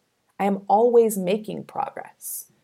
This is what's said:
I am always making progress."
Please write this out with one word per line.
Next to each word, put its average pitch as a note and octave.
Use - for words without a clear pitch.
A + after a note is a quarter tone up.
I F#3+
am G3
always A3+
making F#3
progress." -